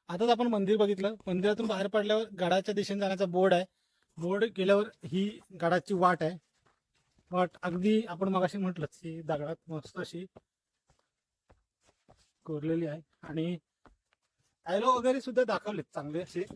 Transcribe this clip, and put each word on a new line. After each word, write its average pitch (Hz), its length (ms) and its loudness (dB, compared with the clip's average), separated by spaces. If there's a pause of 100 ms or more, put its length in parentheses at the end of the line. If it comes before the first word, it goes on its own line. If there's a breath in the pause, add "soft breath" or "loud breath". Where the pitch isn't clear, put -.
आताच 185 220 0
आपण 240 180 4
मंदिर 208 300 2
बघितलं, 202 380 2 (120)
मंदिरातून 208 400 0
बाहेर 202 200 -2
पडल्यावर 214 360 2 (160)
गडाच्या 185 360 2
दिशेने 202 240 -2
जाण्याचा 190 260 0
बोर्ड 185 280 4
आहे, 180 120 4 (520)
बोर्ड 185 260 -2 (140)
गेल्यावर 202 320 4 (140)
ही 185 240 -2 (340)
गडाची 175 320 0
वाट 180 300 4
आहे. 170 140 -2 (960)
वाट 180 180 0 (140)
अगदी 185 460 2
आपण 185 200 -4
मगाशी 185 280 0
म्हटलं 180 360 -4
की 165 280 -12
दगडात 151 340 -4 (120)
मस्त 160 320 -10
अशी 175 260 -10 (2250)
कोरलेली 160 400 -2
आहे 156 160 -6 (220)
आणि 160 340 -4 (1080)
ॲरो 208 260 2
वगैरे 254 300 2
सुद्धा 254 220 0
दाखवलेत 208 400 -2 (100)
चांगले 151 280 -6
असे, 175 220 -6 (120)